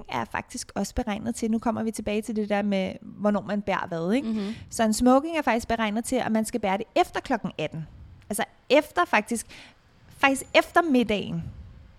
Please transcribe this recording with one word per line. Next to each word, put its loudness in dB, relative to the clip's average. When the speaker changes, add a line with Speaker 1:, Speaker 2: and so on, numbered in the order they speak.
Speaker 1:
er -4
faktisk -10
også -4
beregnet -4
til, -2
nu 0
kommer -2
vi -2
tilbage -4
til -6
det -2
der 2
med, 0
hvornår 0
man -4
bærer -2
hvad, -2
ikke? 0
Speaker 2:
Mhm. -4
Speaker 1:
Så -2
en 4
smoking 4
er 0
faktisk 0
beregnet -2
til, -2
at 0
man 2
skal -4
bære 0
det -4
efter 2
klokken -2
atten. -6
Altså -2
efter 4
faktisk, 0
faktisk 2
efter 6
middagen. 2